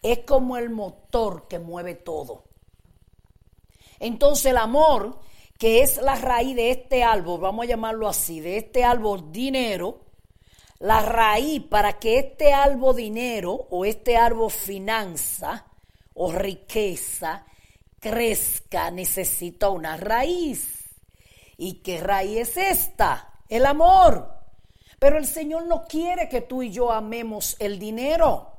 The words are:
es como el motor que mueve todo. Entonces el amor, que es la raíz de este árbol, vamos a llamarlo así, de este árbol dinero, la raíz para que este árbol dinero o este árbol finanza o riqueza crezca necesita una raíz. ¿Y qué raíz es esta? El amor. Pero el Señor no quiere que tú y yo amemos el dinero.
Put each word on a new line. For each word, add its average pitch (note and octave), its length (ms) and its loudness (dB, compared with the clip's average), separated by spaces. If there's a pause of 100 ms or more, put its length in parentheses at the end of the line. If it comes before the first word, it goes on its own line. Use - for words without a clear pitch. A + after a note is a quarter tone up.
es A#3+ 180 0
como B3+ 360 2
el A#3+ 140 -6
motor G#3 760 -4
que E3+ 100 -10
mueve F3 360 -10
todo. C#3+ 500 -12 (1500)
Entonces C#4 480 4
el B3+ 120 4
amor, A#3+ 640 4 (380)
que A3+ 240 6
es D4 200 2
la C4+ 140 0
raíz B3+ 380 -2
de A#3+ 160 0
este B3+ 320 0
árbol, F3+ 380 0
vamos G3+ 240 -4
a A#3+ 40 -8
llamarlo A3 400 -2
así, E3 320 -6
de F3+ 180 -6
este A#3+ 260 0
árbol G#3 480 0
dinero, A#3 760 -4 (720)
la A3 220 2
raíz A3+ 600 0
para - 360 0
que A3+ 200 2
este C#4+ 340 4
árbol C4+ 440 4
dinero A3 560 -4 (180)
o F3+ 140 -4
este A3+ 320 0
árbol A3+ 340 4
finanza G3 1160 -6 (460)
o E3+ 200 -4
riqueza F#3+ 1120 -6 (520)
crezca G#3+ 920 -4
necesita F3+ 800 -4
una D#3+ 260 -6
raíz. C4 880 -4 (720)
¿Y F3+ 260 -10
qué F3 180 -8
raíz G3+ 560 -2
es - 20 -
esta? C4+ 760 -2 (160)
El A#3 160 2
amor. E4 680 6 (640)
Pero C#4+ 180 6
el D4 100 -2
Señor D#4+ 400 -6
no E4+ 180 -2
quiere F4 440 -4
que B3+ 140 -4
tú B3+ 200 -8
y A#3+ 80 -8
yo A#3 220 0
amemos A3 680 -6
el G3+ 200 -6
dinero. B3+ 800 0